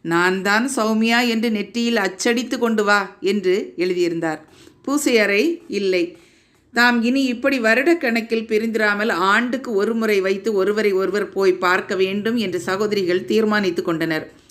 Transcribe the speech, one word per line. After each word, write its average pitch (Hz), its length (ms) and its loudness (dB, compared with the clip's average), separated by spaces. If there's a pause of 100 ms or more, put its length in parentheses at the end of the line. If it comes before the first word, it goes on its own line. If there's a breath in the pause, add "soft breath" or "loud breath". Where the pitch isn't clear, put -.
நான் 175 420 0
தான் 214 340 2
சௌமியா 226 520 2
என்று 226 220 0
நெற்றியில் 233 460 -2
அச்சடித்து 226 600 -2
கொண்டு 220 260 0
வா" 202 360 0
என்று 190 560 0
எழுதியிருந்தார். 170 680 -2 (380 loud breath)
பூசை 277 360 2
அறை 214 500 2
இல்லை. 185 480 -2 (580 soft breath)
தாம் 240 280 2
இனி 254 200 2
இப்படி 254 380 0
வருடக்கணக்கில் 233 840 0
பிரிந்திராமல் 214 600 0
ஆண்டுக்கு 226 680 0
ஒரு 208 200 0
முறை 208 260 0
வைத்து 196 320 -2
ஒருவரை 208 400 0
ஒருவர் 190 360 0
போய் 190 240 2
பார்க்க 185 420 0
வேண்டும் 196 420 0
என்று 190 240 -4
சகோதரிகள் 190 640 -2
தீர்மானித்து 208 580 0
கொண்டனர். 160 500 -4 (180 soft breath)